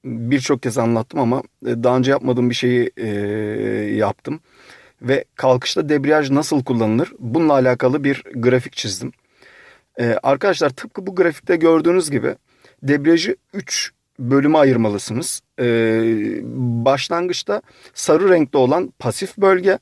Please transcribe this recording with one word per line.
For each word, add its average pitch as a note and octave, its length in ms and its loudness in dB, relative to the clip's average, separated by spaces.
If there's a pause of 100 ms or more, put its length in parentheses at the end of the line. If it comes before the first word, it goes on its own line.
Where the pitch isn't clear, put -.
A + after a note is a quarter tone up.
Birçok B2+ 580 -2
kez A#2+ 160 -4
anlattım A#2 420 -2
ama, A#2 220 0 (240)
e, A#2 160 -4
daha B2 140 4
önce B2+ 140 2
yapmadığım B2 400 0
bir A#2+ 40 -4
şeyi, B2 420 0
e, A2+ 120 -6 (880)
yaptım. G#2+ 440 -4 (600)
Ve C3+ 220 -2 (100)
kalkışta C3 540 0
debriyaj D3 420 2
nasıl C#3+ 340 0
kullanılır? A2+ 540 0
Bununla D3+ 340 0
alakalı C3 520 2
bir C#3 200 -2 (100)
grafik B2 380 0
çizdim. - 400 -8 (880)
E, A#2+ 220 2
arkadaşlar, C#3+ 480 0
tıpkı F#3+ 360 -12
bu F#3+ 80 -8
grafikte F3 420 0
gördüğünüz E3 540 4
gibi B2 240 -2 (480)
debriyajı D#3+ 540 2 (180)
üç - 360 -8 (280)
bölüme C#3 400 2
ayırmalısınız. A2+ 840 0 (200)
E, B2+ 40 0 (1200)
başlangıçta E3+ 800 -2 (320)
sarı F#3 340 2
renkte D#3 300 4
olan C#3 400 2
pasif - 400 -6
bölge. F#3+ 440 2